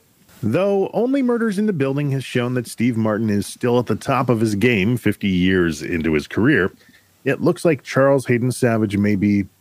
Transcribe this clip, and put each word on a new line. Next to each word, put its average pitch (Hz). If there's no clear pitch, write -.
Though 190
Only 254
Murders 226
in 214
the 214
Building 139
has 131
shown 123
that 123
Steve 117
Martin 110
is 101
still 123
at 123
the 110
top 127
of 113
his 110
game 110
fifty 104
years 90
into 80
his 73
career, 104
it 135
looks 165
like 160
Charles 139
Hayden 123
Savage 110
may 104
be 101